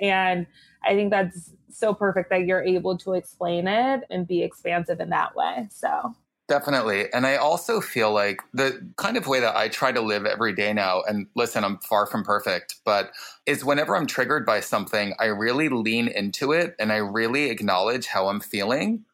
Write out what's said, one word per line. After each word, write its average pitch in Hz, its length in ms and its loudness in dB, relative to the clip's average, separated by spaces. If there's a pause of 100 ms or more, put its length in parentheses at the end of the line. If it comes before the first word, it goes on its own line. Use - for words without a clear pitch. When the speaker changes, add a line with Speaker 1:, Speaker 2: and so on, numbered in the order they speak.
Speaker 1:
And 185 460 0 (380)
I 196 100 2
think 202 160 2
that's 185 420 -2 (180)
so 214 240 0
perfect 190 360 0
that 185 160 2
you're 185 160 2
able 180 360 0
to 190 160 -4
explain 175 540 -2
it 247 420 0
and 180 160 -4
be 175 160 0
expansive 170 580 -4
in 170 100 -6
that - 260 -2
way. 202 340 -4
So. - 440 -4 (360)
Speaker 2:
Definitely. 120 640 2
And 123 160 2
I 139 80 2
also 170 440 0
feel 110 300 0
like 101 320 0 (100)
the 131 320 0 (120)
kind 226 200 -2
of 190 120 -4
way 135 100 4
that 113 160 2
I 107 140 2
try 131 240 0
to 117 80 0
live 104 260 0
every 104 260 0
day 104 200 0
now, 95 300 2
and 104 340 -2
listen, 117 260 0
I'm 98 160 0
far 104 280 2
from 104 180 -4
perfect, 101 500 -2 (100)
but 101 280 0 (340)
is 127 180 -2
whenever 143 320 2
I'm 147 120 0
triggered 127 360 0
by 107 140 2
something, 101 600 -2
I 113 60 2
really 117 420 0
lean 117 400 0
into 101 420 -2
it 170 300 0
and 107 100 0
I 107 60 2
really 113 540 0
acknowledge 104 560 0
how 95 200 0
I'm 101 140 0
feeling 147 720 -2